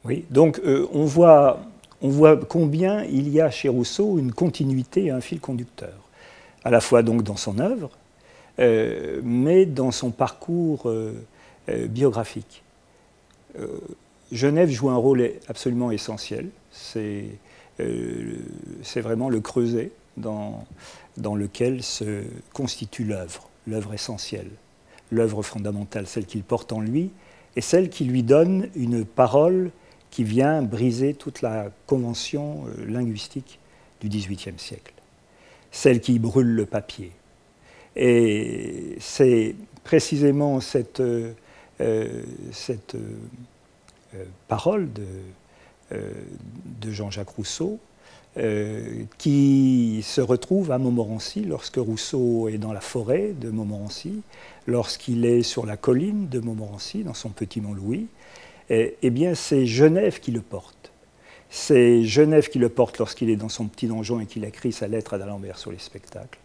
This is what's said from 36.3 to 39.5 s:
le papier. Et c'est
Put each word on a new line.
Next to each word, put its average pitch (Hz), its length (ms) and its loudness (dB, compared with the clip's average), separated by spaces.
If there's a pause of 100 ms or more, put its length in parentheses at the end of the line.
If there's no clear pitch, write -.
le 110 180 2
papier. 98 460 -10 (840)
Et 117 1040 2
c'est 120 560 2 (280)